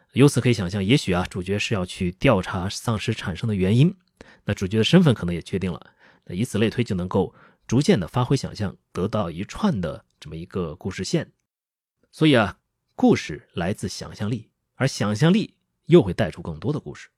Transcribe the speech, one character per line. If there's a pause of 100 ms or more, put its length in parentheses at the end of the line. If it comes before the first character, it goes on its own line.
(140)
由
此
可
以
想
象，
也
许
啊，
主
角
是
要
去
调
查
丧
尸
产
生
的
原
因， (500)
那
主
角
的
身
份
可
能
也
确
定
了， (320)
那
以
此
类
推，
就
能
够 (320)
逐
渐
的
发
挥
想
象， (160)
得
到
一
串
的 (160)
这
么
一
个
故
事
线。 (800)
所
以
啊， (360)
故
事
来
自
想
象
力， (260)
而
想
象
力 (300)
又
会
带
出
更
多
的
故
事。 (100)